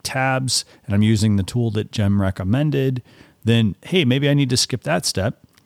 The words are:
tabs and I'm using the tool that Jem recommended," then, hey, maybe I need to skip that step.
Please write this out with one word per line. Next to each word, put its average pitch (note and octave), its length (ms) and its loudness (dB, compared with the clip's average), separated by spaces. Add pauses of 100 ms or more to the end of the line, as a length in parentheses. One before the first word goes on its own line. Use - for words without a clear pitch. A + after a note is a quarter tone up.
tabs C3 600 -2 (200)
and - 80 -4
I'm G#2 80 4
using G#2+ 340 4
the F#2+ 80 0
tool A#2 280 -2
that G#2 200 -4
Jem G2+ 300 0
recommended," B2+ 800 -2 (420)
then, A2 380 2
hey, F3 240 0
maybe C#3 240 2
I C#3+ 60 4
need C#3 160 2
to B2+ 60 0
skip - 260 -2
that E3 200 -2
step. - 360 -4 (260)